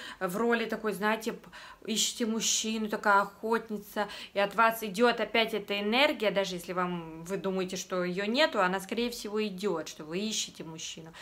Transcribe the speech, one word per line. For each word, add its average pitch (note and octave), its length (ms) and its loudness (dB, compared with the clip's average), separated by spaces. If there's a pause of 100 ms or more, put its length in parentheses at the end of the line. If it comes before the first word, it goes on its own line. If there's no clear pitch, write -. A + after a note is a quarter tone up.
(200)
в F#3 180 -2
роли A#3 280 2
такой, A3 260 -2
знаете, G#3+ 420 0
п-, - 160 -14 (360)
ищете - 400 0
мужчину, A3 640 0
такая G#3 320 6
охотница, G#3+ 880 -2 (260)
и G3 60 0
от G3+ 160 2
вас A3+ 260 4
идет A3+ 380 4
опять A3 340 2
эта G3+ 260 -2
энергия, A3 520 4
даже F#3 240 0
если F3 180 -6
вам, E3+ 520 -2
вы F#3 120 -4
думаете, F#3+ 400 -2
что F3+ 260 -2
ее F3+ 220 -2
нету, C4+ 340 2
она, F#3 200 4
скорее A#3 320 -2
всего, G#3+ 340 -4
идет, F#3 420 -2
что - 160 -12
вы D#3+ 140 -6
ищете - 460 -4
мужчину. E3 580 -12